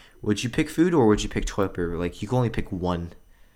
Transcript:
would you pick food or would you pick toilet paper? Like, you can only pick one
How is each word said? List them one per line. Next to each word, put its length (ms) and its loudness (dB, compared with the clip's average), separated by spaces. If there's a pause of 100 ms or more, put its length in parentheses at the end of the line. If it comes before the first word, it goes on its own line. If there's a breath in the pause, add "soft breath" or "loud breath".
(220 soft breath)
would 200 0
you 80 -2
pick 180 0
food 260 2
or 120 6
would 160 4
you 60 -4
pick 160 -4
toilet 260 -2
paper? 280 -4
Like, 240 -4
you 60 -6
can 100 -2
only 120 0
pick 220 -6
one 400 -4 (440)